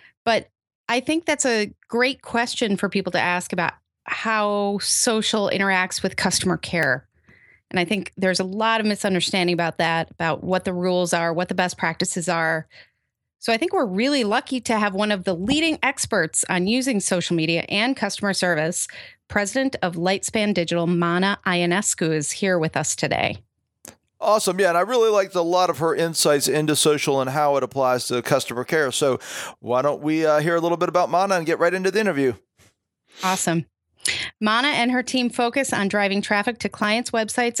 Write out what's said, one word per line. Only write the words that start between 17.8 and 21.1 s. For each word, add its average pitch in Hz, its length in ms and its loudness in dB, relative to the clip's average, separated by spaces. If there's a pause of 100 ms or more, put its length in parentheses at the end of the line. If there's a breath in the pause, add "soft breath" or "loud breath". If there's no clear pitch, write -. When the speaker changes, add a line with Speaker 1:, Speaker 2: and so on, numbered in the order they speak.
Speaker 1:
customer 202 380 -2
service, 175 540 0 (400 loud breath)
president 262 560 -2
of 180 120 -2
Lightspan 196 600 0
Digital, 170 320 0
Mana 175 580 2